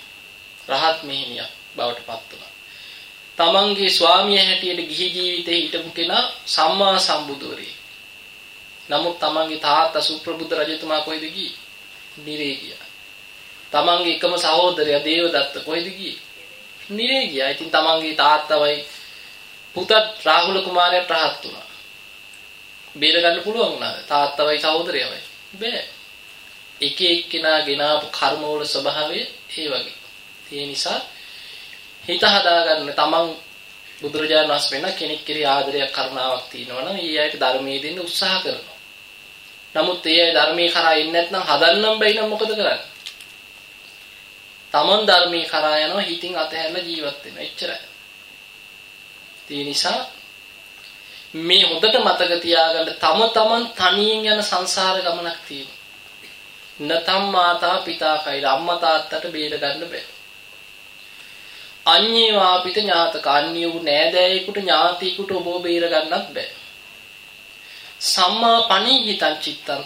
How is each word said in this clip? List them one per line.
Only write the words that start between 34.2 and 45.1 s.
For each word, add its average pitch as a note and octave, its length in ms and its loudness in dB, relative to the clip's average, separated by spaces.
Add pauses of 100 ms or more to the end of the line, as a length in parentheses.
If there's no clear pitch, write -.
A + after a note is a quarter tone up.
වහන්සේ C#3+ 220 0
වෙන D#3 200 -2
කෙනෙක් D#3 300 -6
කෙරෙහි D3+ 240 -2
ආදරයක් C#3 460 0
කරුණාවක් C3 520 -4
තියෙනවා B2 400 -10
නම් F#3+ 140 -4
ඒ D#3+ 200 -4
අයට D3+ 180 0
ධර්මයේ C3+ 440 0
දෙන්න D#3+ 200 -8
උත්සාහ F#3 360 -2
කරනවා. - 400 -6 (960)
නමුත් F3 300 0
ඒ E3 160 4
අය E3 120 4
ධර්මයේ E3 380 2
කරා D#3+ 240 4
එන්නේ D#3 180 0
නැත්නම් F3 320 0
හදන්නම් E3+ 520 4
බැයි G#3+ 180 4
නම් A3 140 0
මොකද G#3+ 180 -2
කරන්නේ? G#3+ 360 -2 (1900)
තමන් F3+ 320 4
ධර්මයේ F3 420 4